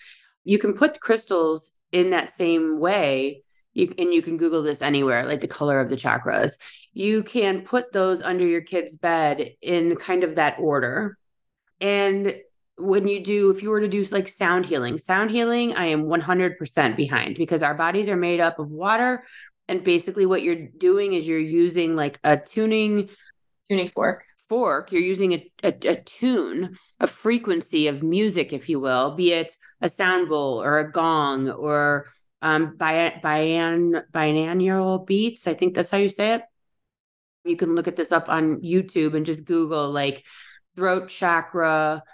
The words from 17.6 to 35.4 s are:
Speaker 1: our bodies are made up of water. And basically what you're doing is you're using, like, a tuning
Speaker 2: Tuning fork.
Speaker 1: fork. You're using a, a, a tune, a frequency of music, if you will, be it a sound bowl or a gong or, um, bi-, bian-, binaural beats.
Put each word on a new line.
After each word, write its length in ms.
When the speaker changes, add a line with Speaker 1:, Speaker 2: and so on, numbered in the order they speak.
Speaker 1:
our 120
bodies 340
are 80
made 240
up 180
of 120
water. 540
And 140
basically 440
what 160
you're 260
doing 340
is 140
you're 120
using, 580
like, 280
a 120
tuning 720
Speaker 2:
Tuning 200
fork. 360
Speaker 1:
fork. 440
You're 100
using 300
a, 200
a, 100
a 100
tune, 800
a 60
frequency 840
of 140
music, 500
if 160
you 100
will, 380
be 160
it 240
a 60
sound 400
bowl 340
or 160
a 140
gong 580
or, 560
um, 340
bi-, 480
bian-, 880
binaural 920
beats. 400